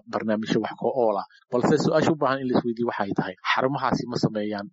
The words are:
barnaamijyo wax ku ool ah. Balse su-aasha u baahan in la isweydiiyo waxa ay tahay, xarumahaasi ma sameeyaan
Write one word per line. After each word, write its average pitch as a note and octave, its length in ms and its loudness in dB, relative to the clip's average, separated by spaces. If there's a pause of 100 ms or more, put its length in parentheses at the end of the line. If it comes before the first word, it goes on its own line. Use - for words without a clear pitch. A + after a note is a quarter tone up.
barnaamijyo A2 560 0
wax - 160 -6
ku - 80 -2
ool A#2 320 2
ah. - 80 -4 (220)
Balse B2 340 2
su-aasha D#3 300 2
u - 20 -2
baahan C3+ 260 0
in C3 60 -4
la B2 80 2
isweydiiyo A#2 320 0
waxa A#2 160 -2
ay G2 140 -4
tahay, - 260 -2
xarumahaasi C3 640 0
ma A#2+ 100 -4
sameeyaan G#2 560 -2